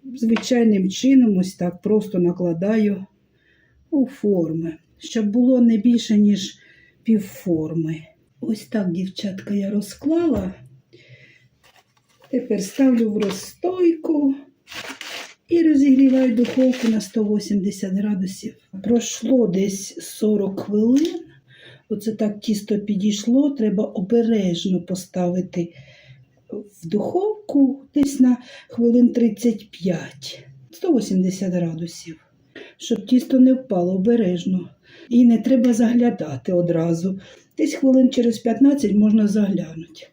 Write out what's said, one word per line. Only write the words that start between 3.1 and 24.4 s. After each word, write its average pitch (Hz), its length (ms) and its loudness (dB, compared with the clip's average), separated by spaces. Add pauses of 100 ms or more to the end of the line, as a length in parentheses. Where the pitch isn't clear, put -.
у 277 160 0
форми, 165 720 -4 (220)
щоб 220 280 -4
було 247 340 2
не 233 160 4
більше, 226 420 2
ніж 202 400 2 (440)
півформи. 165 1000 -2 (380)
Ось - 260 -6
так, 190 260 -4
дівчатка, 190 600 -8
я 202 160 -4
розклала. 214 840 -2 (1800)
Тепер 208 320 -2
ставлю 233 480 2
в 208 80 -4
розстойку 311 1160 -2 (1120)
і 339 140 2
розігріваю 262 760 4
духовку 247 520 2
на 220 120 2
сто 214 240 -2
вісімдесят 202 680 -2
градусів. 202 640 -4 (300)
Пройшло 233 640 0
десь 190 540 -4
сорок 196 600 -2
хвилин. 262 600 0 (680)
Оце 214 240 -6
так 208 280 -4
тісто 208 380 -4
підійшло, 214 720 0
треба 208 340 -2
обережно 190 960 0